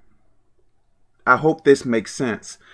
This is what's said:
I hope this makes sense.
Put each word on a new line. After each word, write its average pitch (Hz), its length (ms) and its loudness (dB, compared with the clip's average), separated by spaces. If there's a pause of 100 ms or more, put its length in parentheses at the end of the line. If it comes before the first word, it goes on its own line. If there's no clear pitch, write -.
(1300)
I 123 120 2
hope 156 260 -2
this 139 220 4
makes 117 280 -4
sense. - 440 -8 (160)